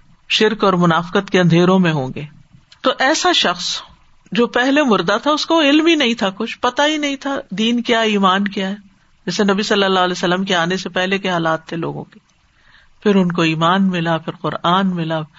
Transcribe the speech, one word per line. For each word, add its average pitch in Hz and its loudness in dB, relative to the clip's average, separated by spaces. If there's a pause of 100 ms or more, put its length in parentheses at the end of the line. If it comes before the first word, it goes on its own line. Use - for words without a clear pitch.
(280)
شرک 214 0
اور 196 4
منافقت 175 0
کے 185 2
اندھیروں 175 4
میں 175 2
ہوں 135 -4
گے۔ 147 -10 (560)
تو - 0
ایسا 311 0
شخص 180 -2 (680)
جو 233 2
پہلے 262 0
مردہ 202 2
تھا، 285 0
اس 302 -2
کو 330 2
علم 302 4
ہی 339 4
نہیں 254 0
تھا، 202 -2
کچھ 220 -8
پتہ 247 -2
ہی 302 0
نہیں 285 -4
تھا 277 -6 (120)
دین 226 -2
کیا، 226 0
ایمان 202 2
کیا 196 -6
ہے۔ 202 -8 (500)
جیسے 180 0
نبی 196 0
صلی 202 0
اللہ 190 2
علیہ 180 0
وسلم 180 -2
کے 196 -2
آنے 175 0
سے 185 -8
پہلے 185 -2
کے 196 -6
حالات 165 -2
تھے 170 -10
لوگوں 147 -8
کے، - -20 (840)
پھر 208 2
ان 180 2
کو 175 -2
ایمان 165 2
ملا، 165 -2
پھر 160 -10
قرآن 180 -2
ملا، 160 -4 (180)